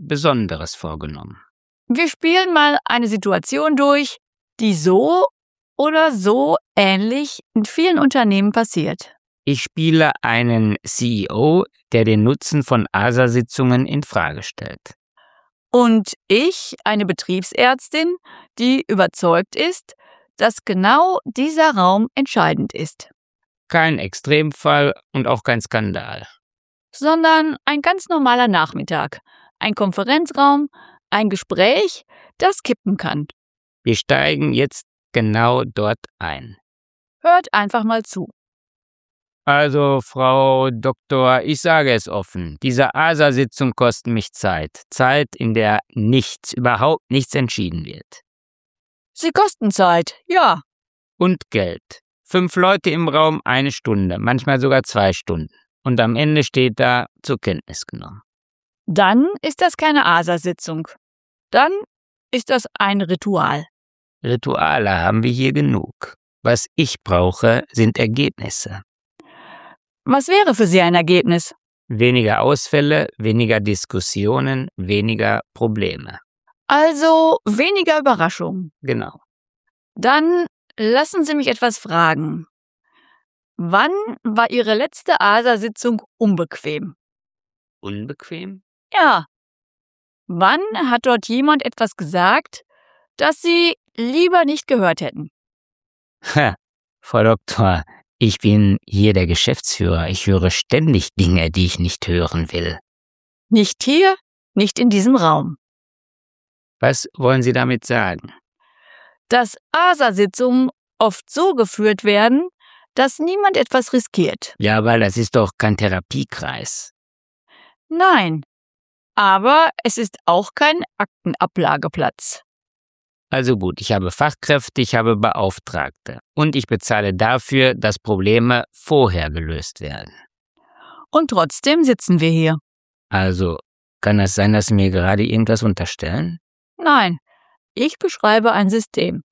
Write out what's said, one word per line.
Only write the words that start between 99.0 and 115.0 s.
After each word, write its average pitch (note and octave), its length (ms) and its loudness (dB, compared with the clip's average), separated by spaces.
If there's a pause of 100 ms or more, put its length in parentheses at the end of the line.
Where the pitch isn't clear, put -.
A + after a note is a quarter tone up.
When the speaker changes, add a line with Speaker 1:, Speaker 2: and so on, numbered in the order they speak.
Speaker 1:
der F#2 120 2
Geschäftsführer. E2+ 840 -2
Ich F#2+ 180 -6
höre F#2 220 4
ständig C3 640 0
Dinge, F2 340 2
die F#2 160 0
ich F2 140 -4
nicht - 300 -4
hören E2+ 420 -2
will. E2+ 260 -6 (720)
Speaker 2:
Nicht G#3 360 0
hier, F#4 340 2 (360)
nicht G3 260 0
in A#3+ 100 4
diesem G#3 260 4
Raum. D#3 400 0 (1200)
Speaker 1:
Was C3 360 0
wollen C3 260 2
Sie A#2+ 120 0
damit B2 320 -2
sagen? G#2 460 -4 (960)
Speaker 2:
Dass A#3+ 280 0 (140)
asa-Sitzungen B3+ 1000 2 (300)
oft A3 280 0
so E4+ 280 0
geführt G#3+ 480 0
werden, A#3 460 2 (440)
dass C4+ 240 0
niemand F#4+ 400 0
etwas C4 360 -2
riskiert. - 680 -2
Speaker 1:
Ja, G#2+ 180 2
aber A2+ 220 4
das G2+ 180 0